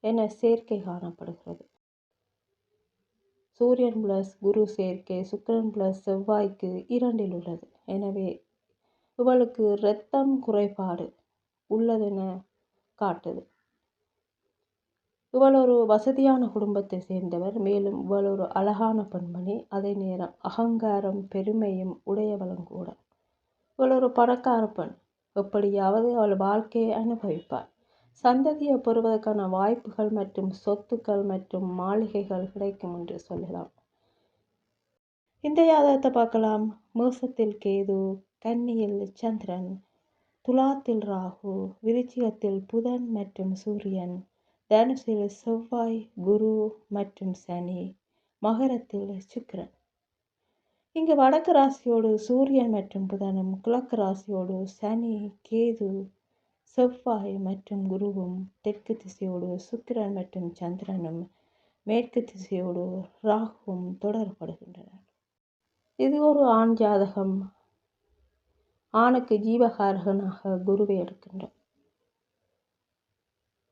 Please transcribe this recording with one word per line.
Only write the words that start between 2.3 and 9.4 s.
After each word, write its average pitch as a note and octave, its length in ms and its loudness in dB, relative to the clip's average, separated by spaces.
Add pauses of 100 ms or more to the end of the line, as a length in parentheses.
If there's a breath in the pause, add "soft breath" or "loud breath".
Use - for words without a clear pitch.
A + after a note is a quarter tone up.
சூரியன் A#3+ 420 2
பிளஸ் G3 380 -2
குரு G3+ 280 2
சேர்க்கை F#3+ 560 -6
சுக்கிரன் A3 500 -2
பிளஸ் F#3+ 300 -2
செவ்வாய்க்கு G3 680 -2 (180)
இரண்டில் A3+ 460 0
உள்ளது. E3+ 320 -10 (200)
எனவே G3 440 -4 (880)
இவளுக்கு A#3+ 520 4